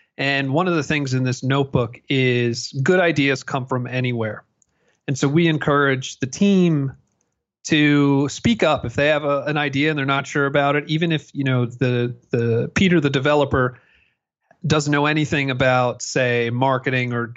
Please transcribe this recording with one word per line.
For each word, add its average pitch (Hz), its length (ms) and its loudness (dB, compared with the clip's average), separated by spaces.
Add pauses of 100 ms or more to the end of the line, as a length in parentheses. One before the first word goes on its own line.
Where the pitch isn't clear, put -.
(180)
And 139 360 -2
one 180 140 2
of 175 80 0
the 147 80 0
things 143 320 -2
in 127 80 0
this 127 180 -2
notebook 135 680 0
is 123 640 0 (120)
good 185 160 4
ideas 143 420 2
come 131 240 -6
from 123 220 -4
anywhere. 120 560 -4 (640)
And 139 100 -4
so 143 100 0
we 165 200 2
encourage 143 720 0
the 123 80 -4
team 170 680 2 (720)
to 143 640 2
speak 233 320 0
up 151 240 2
if 117 100 -8
they 143 120 2
have 151 160 2
a, 143 200 -2
an 151 140 -2
idea 143 320 -2
and 151 80 -2
they're 135 80 -2
not 139 220 -2
sure 143 180 0
about 143 300 2
it, 147 120 -2
even 160 240 0
if, - 220 -4
you 139 100 -4
know, 127 220 0
the, 120 500 -2 (140)
the 117 460 0
Peter, 180 240 4
the 143 100 0
developer, 139 720 0 (840)
doesn't 147 260 0
know 147 160 2
anything 151 420 0
about, 127 520 0
say, 120 480 -2
marketing 127 640 0
or 117 240 -4